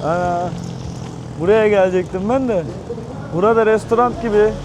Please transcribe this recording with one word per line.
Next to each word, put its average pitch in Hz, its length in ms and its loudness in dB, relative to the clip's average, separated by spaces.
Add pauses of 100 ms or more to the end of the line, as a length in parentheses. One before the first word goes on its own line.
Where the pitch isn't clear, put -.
Ana. 175 460 -2 (880)
Buraya 214 280 4
gelecektim 185 600 2
ben 262 180 0
de. 190 160 0 (720)
Burada 220 320 4
restoran 226 560 2
gibi. 214 280 4 (160)